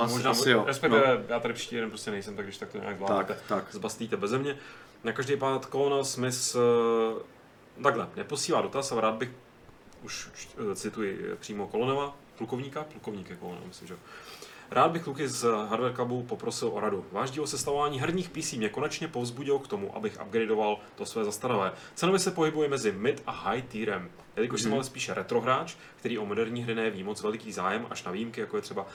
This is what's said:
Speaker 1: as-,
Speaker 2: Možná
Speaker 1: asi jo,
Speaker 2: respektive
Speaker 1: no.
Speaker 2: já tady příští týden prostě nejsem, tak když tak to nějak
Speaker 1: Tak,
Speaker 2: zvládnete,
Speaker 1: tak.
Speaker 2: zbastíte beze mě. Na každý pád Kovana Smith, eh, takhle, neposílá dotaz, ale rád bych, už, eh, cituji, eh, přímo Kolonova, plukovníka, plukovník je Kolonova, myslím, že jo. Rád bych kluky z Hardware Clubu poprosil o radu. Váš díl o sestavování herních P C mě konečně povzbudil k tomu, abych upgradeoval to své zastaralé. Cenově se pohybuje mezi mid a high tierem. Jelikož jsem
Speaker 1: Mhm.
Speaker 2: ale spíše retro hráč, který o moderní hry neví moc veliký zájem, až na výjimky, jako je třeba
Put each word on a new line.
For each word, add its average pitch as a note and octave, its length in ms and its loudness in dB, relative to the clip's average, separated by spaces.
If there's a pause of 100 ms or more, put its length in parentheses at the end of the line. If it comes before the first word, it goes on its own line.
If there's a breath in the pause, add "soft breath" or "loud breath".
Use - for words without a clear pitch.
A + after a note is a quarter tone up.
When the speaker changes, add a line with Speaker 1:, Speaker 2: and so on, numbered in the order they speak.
Speaker 1:
as-, A#2 80 2
Speaker 2:
Možná B2 200 4
Speaker 1:
asi B2+ 180 6
jo, A2+ 180 8
Speaker 2:
respektive C3 500 8
Speaker 1:
no. G#2+ 120 -2
Speaker 2:
já A#2 100 2
tady A#2 140 -2
příští - 220 -6
týden A2+ 140 0
prostě G#2+ 220 -6
nejsem, G2+ 240 -6
tak G2+ 100 -6
když F#2+ 120 -10
tak G2+ 120 -8
to - 80 -8
nějak G2+ 200 -6
Speaker 1:
Tak, F#2+ 100 -2
Speaker 2:
zvládnete, G2 400 2
Speaker 1:
tak. G2 240 0
Speaker 2:
zbastíte G#2+ 460 -4
beze G#2 200 2
mě. C#3 200 -2 (460 loud breath)
Na A2+ 80 0
každý C3+ 260 0
pád C3+ 280 2
Kovana C#3 380 2
Smith, B2 520 -2
eh, A#2 1300 2
takhle, A#2 320 2
neposílá C3+ 460 0
dotaz, - 300 -2
ale A#2 100 2
rád A2 140 4
bych, B2 140 -4 (720)
už, - 260 -10 (420)
eh, F#2+ 40 -2
cituji, G2 560 -4
eh, F#2 40 -4
přímo G2+ 320 -6
Kolonova, C#3 500 0 (200)
plukovníka, C3+ 460 -4
plukovník G#2 460 -10
je F2+ 60 -12
Kolonova, F2+ 320 -12
myslím, F2 200 -16
že F2+ 60 -10
jo. E2+ 60 -14 (720 loud breath)
Rád D3+ 200 6
bych E3 120 -2
kluky C#3 240 -2
z A#2+ 160 -4 (260)
Hardware A#2+ 260 2
Clubu B2 280 0
poprosil A2+ 500 -2
o G2+ 60 -2
radu. G2 320 0
Váš A#2+ 200 -2
díl D3 120 -2
o C#3 40 -4
sestavování C#3+ 520 0
herních E3 300 0
P D#3 120 -6
C - 160 -4
mě G#2+ 120 0
konečně D3+ 380 -4
povzbudil C3+ 520 0
k C#3 80 -12
tomu, G2+ 300 -4
abych G#2+ 280 -4
upgradeoval G#2+ 520 2 (180 loud breath)
to G#2 100 -6
své A2 200 -2
zastaralé. G#2 460 0 (240 loud breath)
Cenově F#3 240 4
se F#3 120 2
pohybuje D#3 380 2
mezi A#2 220 2
mid G2+ 360 0
a A#2+ 40 -4
high G#2 300 -2
tierem. G2+ 480 -4 (260)
Jelikož A#2 260 0
jsem A2+ 80 2
Speaker 1:
Mhm. G#2+ 60 4
Speaker 2:
ale C3 80 2
spíše B2 300 -4
retro G#2 280 0
hráč, C3+ 340 2 (200 loud breath)
který A3 220 -2
o G#2+ 80 -2
moderní A2+ 380 -2
hry A2+ 120 -2
neví G#2+ 280 0
moc G#2 180 -6
veliký A2 300 -2
zájem, F#2+ 380 0
až - 140 -8
na F#2 80 -6
výjimky, A2+ 300 -4
jako G#2 140 -6
je G#2 60 0
třeba G2 340 -6